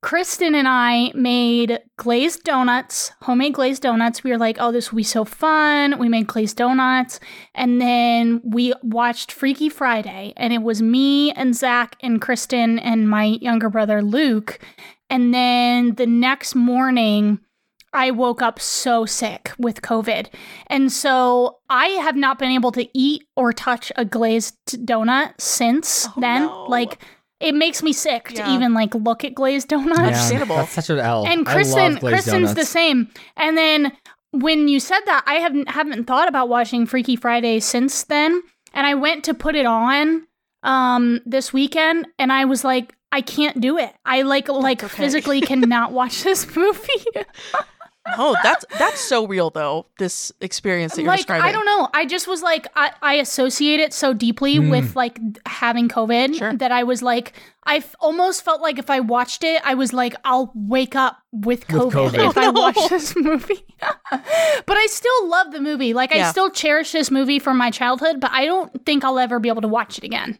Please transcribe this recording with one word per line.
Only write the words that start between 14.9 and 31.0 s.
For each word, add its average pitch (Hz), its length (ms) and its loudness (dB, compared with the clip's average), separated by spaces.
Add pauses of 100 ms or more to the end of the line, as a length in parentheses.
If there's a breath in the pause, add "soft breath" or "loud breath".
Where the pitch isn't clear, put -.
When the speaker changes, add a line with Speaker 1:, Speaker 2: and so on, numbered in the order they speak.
Speaker 1:
And 247 240 2
then 247 600 2
the 247 120 0
next 254 480 0
morning, 240 840 2 (520)
I 262 200 0
woke 240 300 0
up 240 200 -2
so 233 440 0
sick - 540 -6
with 240 220 -2
covid. 220 460 -2 (400 loud breath)
And 269 260 2
so 247 640 2 (120)
I 269 180 4
have 320 280 -2
not 277 240 0
been 262 120 0
able 254 200 2
to 240 160 -4 (100)
eat 285 280 0 (100)
or 240 160 2
touch 240 460 -4
a 247 80 0
glazed 226 500 -2 (120)
donut 240 760 -2
since - 680 0
Speaker 2:
Oh, 214 140 -14
Speaker 1:
then. 247 220 0
Speaker 2:
no. 370 260 -6
Speaker 1:
Like, 240 300 -2 (400 loud breath)
it 311 160 0
makes 320 260 0
me 311 120 0
sick 254 340 -2
to 240 80 -14
Speaker 2:
Yeah. 233 180 -2
Speaker 1:
even, 247 200 2
like, 220 200 0
look 233 300 -2
at 262 100 -8
glazed 269 360 -2
donuts. 302 280 2
Speaker 3:
Yeah, 339 100 4
Speaker 2:
Understandable. 120 500 0
Speaker 3:
that's 139 160 -2
such 165 160 -4
an 151 100 0
L. 113 260 0